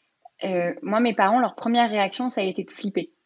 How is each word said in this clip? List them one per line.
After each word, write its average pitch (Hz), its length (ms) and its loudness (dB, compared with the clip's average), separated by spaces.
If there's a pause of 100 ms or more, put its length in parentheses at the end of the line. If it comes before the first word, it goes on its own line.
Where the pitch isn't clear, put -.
(420)
Euh, 175 400 0
moi, 208 160 0
mes 233 160 2
parents, 214 240 4
leur 226 160 0
première 233 340 2
réaction, 208 400 -2
ça 220 120 -4
a 196 40 0
été 185 200 -4
de - 80 -20
flipper. - 400 -6 (140)